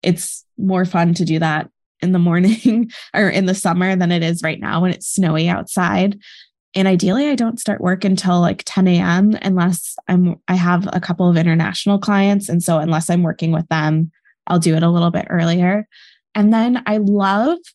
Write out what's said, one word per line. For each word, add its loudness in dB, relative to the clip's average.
It's -4
more 0
fun 0
to -2
do 0
that -2
in 0
the 2
morning 2
<laughs> -20
or 2
in 0
the 0
summer 0
than 0
it 0
is -4
right -6
now -2
when 2
it's -8
snowy 0
outside. -2
And 2
ideally, 0
I 0
don't -2
start -4
work -2
until, 2
like, 0
ten 2
A 4
M 2
unless -2
I'm, 2
I 0
have 0
a -2
couple 0
of 4
international 0
clients. 0
And 0
so 0
unless -2
I'm 2
working -2
with -2
them, 0
I'll 2
do 2
it 0
a 2
little 2
bit -4
earlier. 0
And 4
then 0
I 0
love 0